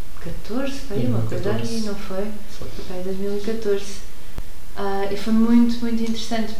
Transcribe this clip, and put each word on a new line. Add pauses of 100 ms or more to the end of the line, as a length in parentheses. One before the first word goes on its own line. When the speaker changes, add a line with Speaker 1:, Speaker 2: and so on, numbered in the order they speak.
(240)
Speaker 1:
catorze,
foi
uma
coisa
Speaker 2:
Dois
mil
e
catorze.
Speaker 1:
aí,
não
foi? (260)
Speaker 2:
Foi.
Speaker 1:
Foi
para
aí
dois
mil
e
catorze. (840)
Ah,
e
foi
muito,
muito
interessante,